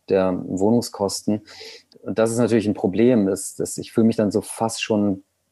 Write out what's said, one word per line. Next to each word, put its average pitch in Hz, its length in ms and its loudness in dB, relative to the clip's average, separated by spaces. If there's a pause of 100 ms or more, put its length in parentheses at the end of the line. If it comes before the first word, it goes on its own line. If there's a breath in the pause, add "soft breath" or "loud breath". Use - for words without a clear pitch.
der 92 360 2
Wohnungskosten. 104 960 -2 (640 loud breath)
Und 104 140 -6
das 113 140 2
ist 113 60 -4
natürlich 110 300 2
ein 101 60 0
Problem. 107 540 2
Das, - 280 -4
das, - 220 -6
ich 92 140 -10
fühle 113 160 4
mich 113 80 2
dann 107 160 2
so 101 100 0
fast - 420 -6
schon 104 400 0 (280)